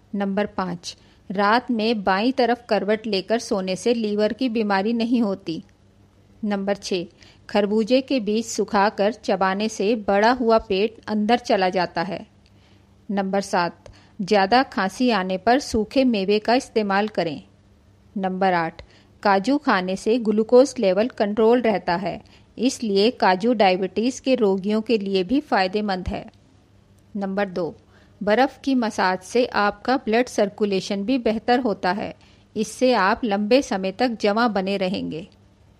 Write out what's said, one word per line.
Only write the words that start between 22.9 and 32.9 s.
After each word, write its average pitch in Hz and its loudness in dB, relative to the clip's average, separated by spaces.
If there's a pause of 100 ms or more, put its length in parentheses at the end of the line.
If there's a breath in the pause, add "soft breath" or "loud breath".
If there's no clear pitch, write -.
काजू 208 2
डायबिटीज 202 0
के 262 0
रोगियों 208 0
के 226 0
लिए 196 0
भी 233 0
फायदेमंद 196 -2
है। - -8 (880)
नंबर 196 -4
दो, 180 -6 (480 soft breath)
बर्फ 226 0
की 269 0
मसाज 202 0
से 240 -2
आपका 202 -2
ब्लड 233 0
सर्कुलेशन 202 -2
भी 254 0
बेहतर 233 0
होता 196 -2
है, - -6 (420 soft breath)
इससे 247 0